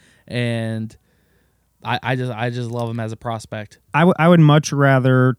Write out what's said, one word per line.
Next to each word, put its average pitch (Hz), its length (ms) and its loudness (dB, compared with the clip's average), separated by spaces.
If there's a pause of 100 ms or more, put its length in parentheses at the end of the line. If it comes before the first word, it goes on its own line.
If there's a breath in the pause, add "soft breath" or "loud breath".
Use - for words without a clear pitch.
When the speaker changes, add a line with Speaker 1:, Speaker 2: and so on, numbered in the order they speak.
(260 soft breath)
Speaker 1:
and 113 680 -6 (880)
I, 117 180 -4
I 127 140 -4
just, 127 160 -6
I 113 180 -6
just 120 220 -8
love 120 180 -6
him 117 100 -8
as 110 120 -8
a 113 60 -12
prospect. 113 600 -12 (160)
Speaker 2:
I, 139 80 4
w-, 175 160 4
I 160 100 2
would 175 120 6
much 151 340 4
rather 131 640 2